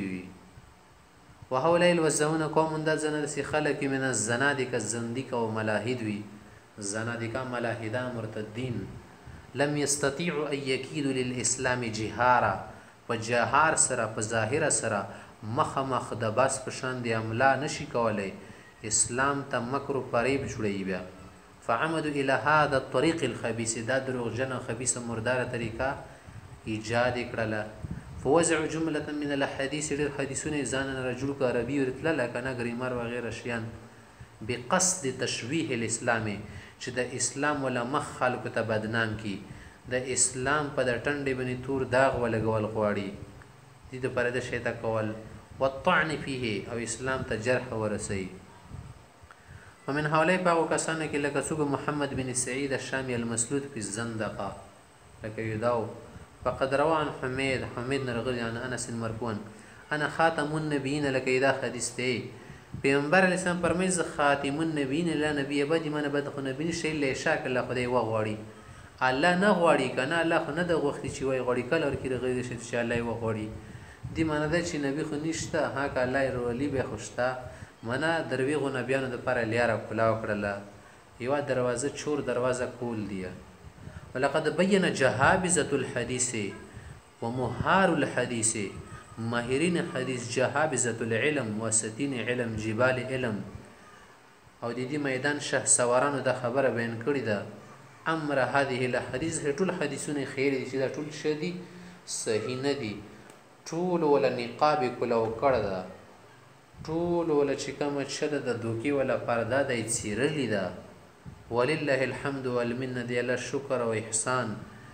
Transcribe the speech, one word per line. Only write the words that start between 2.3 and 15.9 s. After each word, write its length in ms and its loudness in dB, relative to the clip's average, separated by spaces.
قوم»، 160 4
دا 100 4
ځنه 300 0
داسې 240 -4
خلک 320 0
وي، 60 0
«من 200 0
الزنادقة»، 720 2
زندیق 400 -4
او 240 0
ملاحد 500 0
وي، 140 -2
زنادقه، 580 -4
ملاحدان، 640 -4
مرتدین. 640 -6
«لم 220 2
يستطيعوا 720 0
ان 100 -2
يكيدوا 420 -2
للاسلام 720 0
جهارا»، 560 4
په 80 0
جهار 560 4
سره، 300 0
په 60 -2
ظاهره 480 2
سره 380 0
مخامخ 500 0